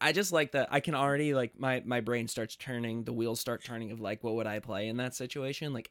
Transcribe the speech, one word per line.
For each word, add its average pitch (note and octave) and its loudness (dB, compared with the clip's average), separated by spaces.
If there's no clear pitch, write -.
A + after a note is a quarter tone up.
I D3+ 6
just F#3 2
like D#3 4
that. C3+ 2
I C#3+ 4
can D#3 0
already, C#3+ 4
like, B2 0
my, C3 0
my B2 0
brain A#2 0
starts A2 -4
turning, A#2 -4
the A#2 -4
wheels A#2 0
start A#2 -4
turning A2+ -8
of, A2+ -8
like, G#2+ -4
what A2+ 0
would A2 0
I G#2 -2
play G#2+ -4
in A2+ -2
that B2+ -2
situation, C#3 -4
like, A#2+ -6